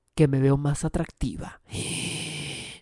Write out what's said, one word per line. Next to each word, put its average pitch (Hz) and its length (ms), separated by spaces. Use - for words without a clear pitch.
que 151 120
me 135 140
veo 139 160
más 143 260
atractiva". - 800